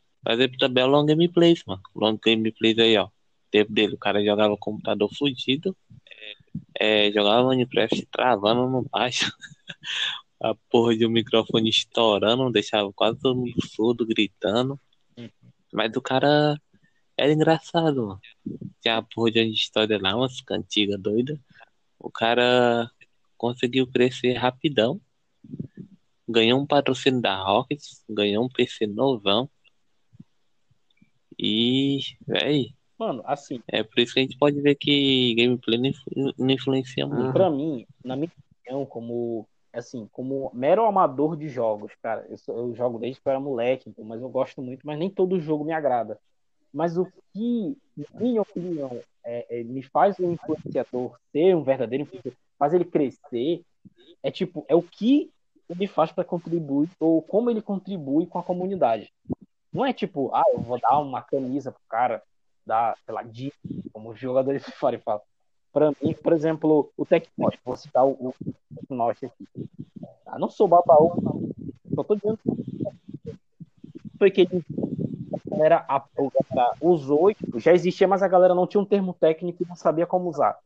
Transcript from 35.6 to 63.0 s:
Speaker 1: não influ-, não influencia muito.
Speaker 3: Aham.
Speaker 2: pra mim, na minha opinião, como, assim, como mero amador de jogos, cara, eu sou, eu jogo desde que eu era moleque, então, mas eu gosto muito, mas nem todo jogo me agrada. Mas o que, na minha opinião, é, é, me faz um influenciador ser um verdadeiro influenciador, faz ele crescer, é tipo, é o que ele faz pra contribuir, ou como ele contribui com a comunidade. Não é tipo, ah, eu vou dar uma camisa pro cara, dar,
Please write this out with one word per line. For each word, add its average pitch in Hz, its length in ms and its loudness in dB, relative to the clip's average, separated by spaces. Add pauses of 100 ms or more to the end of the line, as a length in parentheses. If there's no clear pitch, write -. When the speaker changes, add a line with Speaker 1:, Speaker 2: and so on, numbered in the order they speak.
Speaker 1:
não 123 100 0
influ-, - 520 -4
não 131 120 0
influencia 135 540 -2
muito. 143 180 -2
Speaker 3:
Aham. 131 100 -2
Speaker 2:
pra 175 180 4
mim, 139 340 -4 (200)
na 127 100 -8
minha 151 160 -6 (300)
opinião, 135 260 -8
como, 117 580 -8 (280)
assim, 120 400 -12
como 135 420 -8
mero 156 320 2
amador 160 500 2
de 151 120 -10
jogos, 110 420 -4 (100)
cara, 107 300 -6
eu 104 80 -14
sou, - 180 -10
eu 120 200 -6
jogo 120 240 -4
desde 127 200 -8
que - 60 -20
eu 143 60 2
era 131 80 -2
moleque, 127 500 -2
então, 113 140 -20
mas 113 180 -12
eu 131 60 -10
gosto 127 340 -4
muito, 127 240 -12
mas 151 140 -6
nem 185 100 -4
todo 185 300 0
jogo 151 240 -4
me 160 80 -4
agrada. 127 440 -2 (560)
Mas 165 240 -2
o 180 100 0 (280)
que, 220 420 -4 (200)
na - 240 -14
minha 226 220 0
opinião, 156 580 -6 (240)
é, 120 360 -8
é, 117 40 -8
me 127 180 -8
faz 175 380 2
um 180 120 0
influenciador 131 880 -6 (140)
ser 180 240 4
um 151 80 -2
verdadeiro 131 400 -2
influenciador, 127 340 -14 (180)
faz 147 160 2
ele 175 120 2
crescer, 147 800 -2 (600)
é 135 80 -4
tipo, 160 380 -8
é 151 80 4
o 170 60 4
que 254 460 0 (400)
ele 185 200 -4
faz 160 240 0
pra 185 100 -2
contribuir, 165 640 -2 (120)
ou 160 200 4
como 226 300 0
ele 214 120 -2
contribui 185 640 -4
com 180 120 -8
a 170 60 -4
comunidade. 175 680 -2 (600)
Não 190 120 -2
é 269 80 0
tipo, 139 400 -4
ah, 135 200 2
eu 117 80 -2
vou 120 180 -4
dar 127 220 2
uma 135 220 -6
camisa 131 500 -4
pro - 160 -20
cara, 117 340 -2 (420)
dar, 113 400 -2